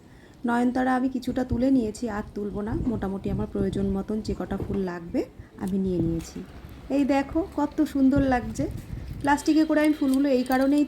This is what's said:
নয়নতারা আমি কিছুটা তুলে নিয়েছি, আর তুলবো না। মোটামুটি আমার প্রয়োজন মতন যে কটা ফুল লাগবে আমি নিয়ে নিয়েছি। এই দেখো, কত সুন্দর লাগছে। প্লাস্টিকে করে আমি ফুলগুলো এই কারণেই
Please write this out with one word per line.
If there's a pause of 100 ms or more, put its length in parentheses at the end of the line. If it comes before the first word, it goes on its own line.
(480)
নয়নতারা
আমি
কিছুটা
তুলে (100)
নিয়েছি, (120)
আর (100)
তুলবো
না। (180)
মোটামুটি
আমার
প্রয়োজন (120)
মতন (100)
যে
কটা
ফুল (140)
লাগবে (420)
আমি
নিয়ে
নিয়েছি। (580)
এই (100)
দেখো, (180)
কত (160)
সুন্দর (120)
লাগছে। (540)
প্লাস্টিকে
করে
আমি
ফুলগুলো (100)
এই
কারণেই